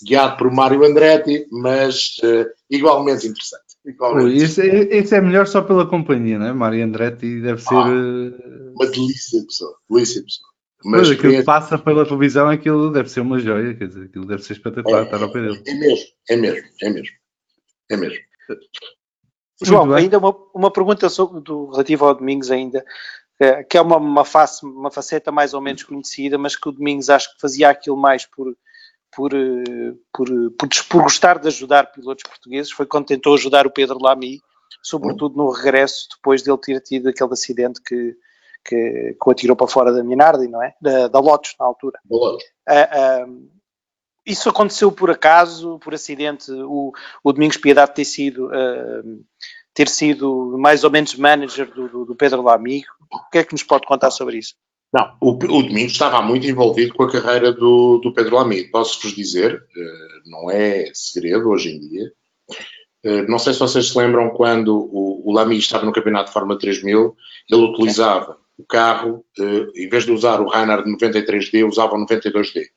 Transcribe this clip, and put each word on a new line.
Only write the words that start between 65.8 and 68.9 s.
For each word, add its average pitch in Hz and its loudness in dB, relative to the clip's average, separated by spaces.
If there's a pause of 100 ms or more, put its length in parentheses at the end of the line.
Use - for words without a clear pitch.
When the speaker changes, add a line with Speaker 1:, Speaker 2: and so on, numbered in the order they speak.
Speaker 1:
no 107 -4
campeonato 107 -2
de - -20
Fórmula 101 -2
três 98 -4
mil, 107 0 (320)
ele 113 6
utilizava 110 0 (180)
o - -20
carro, 117 -2 (140)